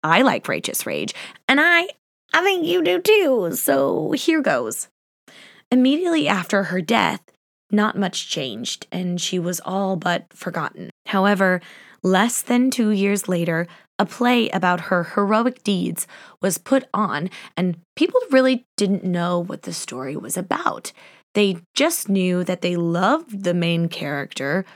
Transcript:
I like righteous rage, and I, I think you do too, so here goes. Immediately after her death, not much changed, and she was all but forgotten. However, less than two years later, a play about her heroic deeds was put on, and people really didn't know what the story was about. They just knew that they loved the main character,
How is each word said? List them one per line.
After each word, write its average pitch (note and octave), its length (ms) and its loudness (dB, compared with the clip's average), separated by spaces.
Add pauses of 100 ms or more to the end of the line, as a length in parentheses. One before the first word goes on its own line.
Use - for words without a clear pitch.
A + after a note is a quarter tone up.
I E3 200 4
like A3 260 0
righteous - 360 -4
rage, D2+ 300 -6 (340)
and C#4 120 4
I, E4+ 280 2 (460)
I E4 80 4
think F#4 240 2
you F4 160 2
do F4+ 180 2
too, C#4+ 540 4
so - 580 0
here D#4 300 0
goes. B2 460 -2 (800)
Immediately D4 560 4
after G3 380 0
her F3+ 160 -2
death, F#3 400 0 (500)
not G#3 260 2
much - 320 -4
changed, A#2+ 600 -8
and F3+ 300 -4
she - 180 -4
was F3 260 -4
all F#3+ 300 -2
but F3 380 -2
forgotten. - 580 -8 (160)
However, F#3+ 540 2 (420)
less F#3+ 400 2
than B3+ 300 2
two A3 180 2
years G3+ 380 0
later, E3+ 400 0 (320)
a G#3 60 4
play A#3+ 420 2
about F3+ 420 0
her F3 140 2
heroic G#3+ 580 0
deeds F3 460 -2 (320)
was - 180 -2
put C4+ 340 0
on, F3 380 -2 (260)
and F3+ 200 0 (180)
people G4 260 2 (120)
really C4 340 4 (100)
didn't G3 280 0
know F3 340 0
what F#3 240 -6
the F3 100 -10
story A3 440 -10
was - 200 -8
about. - 540 -4 (440)
They G3 240 2 (160)
just D#4+ 340 0
knew F3+ 360 2
that F3+ 160 -4
they F3+ 160 -2
loved F#3+ 680 0
the F3 100 2
main E3+ 340 2
character, D3 760 -4 (120)